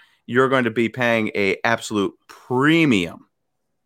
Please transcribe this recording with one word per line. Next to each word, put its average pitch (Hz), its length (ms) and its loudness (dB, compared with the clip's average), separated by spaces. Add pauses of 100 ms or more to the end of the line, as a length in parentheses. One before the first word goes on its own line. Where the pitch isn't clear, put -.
(260)
you're 127 240 2
going 127 160 2
to 113 60 -2
be 113 180 0
paying 117 440 -2
a 98 300 0
absolute 110 500 -2 (140)
premium, 131 1000 0 (560)